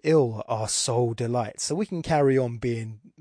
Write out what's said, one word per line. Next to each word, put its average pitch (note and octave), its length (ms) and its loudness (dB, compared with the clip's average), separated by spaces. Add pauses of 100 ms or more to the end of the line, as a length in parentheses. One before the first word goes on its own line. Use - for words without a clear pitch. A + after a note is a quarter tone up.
ill C3 420 2
our A#2 220 -2
sole A#2+ 460 0
delight." A#2 460 -2
So - 140 -4
we G3+ 120 -2
can F3 140 -6
carry C#3+ 380 4
on A#2+ 200 -2
being A2+ 420 -6 (200)